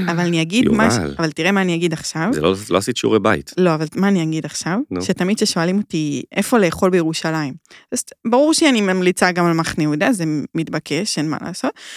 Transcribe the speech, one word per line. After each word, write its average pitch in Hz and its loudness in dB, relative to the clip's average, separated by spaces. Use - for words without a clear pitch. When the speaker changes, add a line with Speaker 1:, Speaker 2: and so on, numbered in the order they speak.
Speaker 1:
<gasps> 175 -2
Speaker 2:
אבל 170 0
אני 170 0
אגיד 196 2
מה 220 4
ש-, 233 2
Speaker 1:
יובל. 156 -2
Speaker 2:
אבל 160 0
תראה 165 0
מה 196 2
אני 180 0
אגיד 165 0
עכשיו. 160 -4
Speaker 1:
זה - -2
לא, 87 2
לא 90 2
עשית 120 -2
שיעורי 110 2
בית. 98 0
Speaker 2:
לא, 175 2
אבל 156 -2
מה 190 2
אני 190 2
אגיד 160 -2
עכשיו? 165 -6
Speaker 1:
נו. 90 -4
Speaker 2:
שתמיד 190 0
ששואלים 185 0
אותי 151 -4
איפה 226 0
לאכול 185 2
בירושלים. 160 0
אז - -6
ברור 277 4
שאני 269 4
ממליצה 185 2
גם 175 2
על 170 4
מחנה 165 0
יהודה, 151 2
זה 185 -2
מתבקש, 156 -4
אין 156 -2
מה 139 -4
לעשות, 247 -6